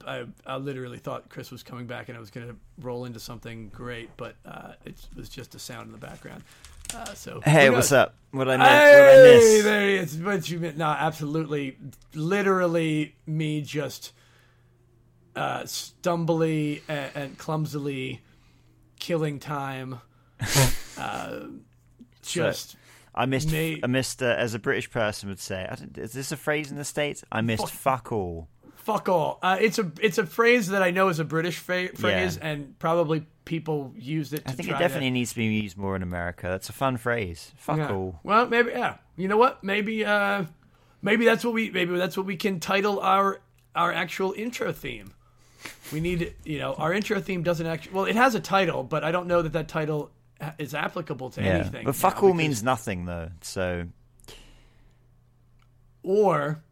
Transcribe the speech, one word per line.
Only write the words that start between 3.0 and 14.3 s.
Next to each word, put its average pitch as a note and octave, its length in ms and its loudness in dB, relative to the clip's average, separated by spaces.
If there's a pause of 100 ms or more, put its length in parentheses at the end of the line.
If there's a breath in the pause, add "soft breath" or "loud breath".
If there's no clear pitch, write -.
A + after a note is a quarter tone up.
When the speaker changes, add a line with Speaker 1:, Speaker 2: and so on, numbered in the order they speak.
Speaker 1:
into A#2+ 160 -12
something A2+ 500 -14
great, A#2 460 -12
but, A2+ 200 -14 (100)
uh, - 280 -18 (120)
it - 100 -16 (220)
was - 100 -14
just - 280 -18
a A#2+ 40 -20
sound A2+ 280 -16
in A2 40 -20
the A2 60 -20
background. - 460 -18 (520 loud breath)
Uh, A3+ 180 -14
so - 300 -14
Speaker 2:
Hey, D3 240 6
Speaker 1:
who C3 60 6
Speaker 2:
what's B2 180 2
Speaker 1:
knows? C3+ 80 6
Speaker 2:
up? - 160 2 (160)
What C3 180 -2
I C3 60 2
miss? C3 120 6
What C#4 40 10
I D4 140 8
Speaker 1:
Hey, C#4 380 12 (340)
Speaker 2:
miss? G#3+ 60 4
Speaker 1:
there G#3+ 260 2
he G3 60 2
is. D#3+ 220 -4
What F3+ 320 -2
you E3+ 100 -6
mi-, D#3+ 180 -6
no, D#3+ 100 -2
absolutely, D3 920 -4 (360)
literally E3 1000 0 (120)
me D#3 340 -4
just, C#3 520 -10 (1200 soft breath)